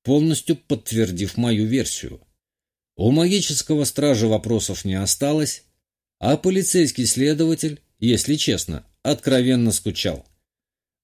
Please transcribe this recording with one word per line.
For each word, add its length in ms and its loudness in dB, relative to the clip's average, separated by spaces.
полностью 540 2
подтвердив 800 -4
мою 300 0
версию. 540 -4
У 160 2
магического 720 0
стража 420 0
вопросов 580 -2
не 100 -2
осталось, 720 -2
а 180 2
полицейский 720 0
следователь, 720 0
если 360 2
честно, 480 -4
откровенно 720 2
скучал. 540 -4